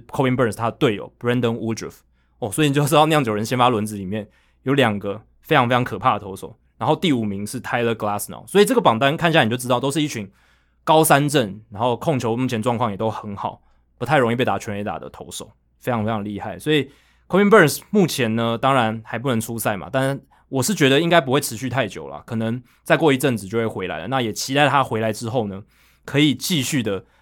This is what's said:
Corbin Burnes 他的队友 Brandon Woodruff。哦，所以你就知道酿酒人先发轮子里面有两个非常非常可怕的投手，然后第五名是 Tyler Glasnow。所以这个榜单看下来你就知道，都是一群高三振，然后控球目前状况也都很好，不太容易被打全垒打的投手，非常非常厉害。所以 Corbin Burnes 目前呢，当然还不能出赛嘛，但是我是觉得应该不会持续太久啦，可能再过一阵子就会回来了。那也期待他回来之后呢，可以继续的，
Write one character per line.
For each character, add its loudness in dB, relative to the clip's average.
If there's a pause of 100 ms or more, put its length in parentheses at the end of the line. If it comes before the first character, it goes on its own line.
Corbin 0
Burnes 0
他 -2
的 -8
队 2
友 -12
Brandon 0
Woodruff。 -8 (400)
哦， -6
所 2
以 4
你 2
就 2
知 -2
道 8
酿 2
酒 0
人 -4
先 -4
发 4
轮 0
子 -8
里 -8
面 -8 (360)
有 0
两 2
个 -8 (160)
非 -2
常 4
非 0
常 2
可 -6
怕 2
的 -4
投 -12
手， -14 (220)
然 -4
后 4
第 0
五 0
名 -6
是 -10
Tyler -2
Glasnow。 -6
所 2
以 8
这 0
个 2
榜 4
单 2
看 0
下 6
来 6
你 0
就 -2
知 -6
道， 2
都 -2
是 -2
一 0
群 -8 (540)
高 6
三 4
振， -2 (100)
然 -8
后 2
控 -2
球 -2
目 -2
前 -2
状 0
况 -2
也 -8
都 -2
很 -10
好， -8 (360)
不 -8
太 2
容 4
易 0
被 0
打 0
全 -8
垒 -6
打 -6
的 -14
投 -18
手， -14 (300)
非 -8
常 -2
非 -2
常 -4
厉 -8
害。 -10
所 -2
以 0 (380)
Corbin 4
Burnes 6 (120)
目 4
前 -2
呢， -2
当 2
然 0
还 -10
不 -4
能 0
出 -6
赛 -4
嘛， -12
但 -2
是 -8 (280)
我 -2
是 -2
觉 4
得 6
应 0
该 8
不 -2
会 4
持 -6
续 -6
太 -2
久 -12
啦， -14
可 -8
能 -4 (220)
再 2
过 4
一 2
阵 0
子 -10
就 -4
会 0
回 -6
来 -6
了。 -10
那 -2
也 -4
期 -8
待 4
他 2
回 -4
来 0
之 -8
后 -2
呢， -10 (400)
可 -2
以 4
继 -2
续 -2
的， -4 (180)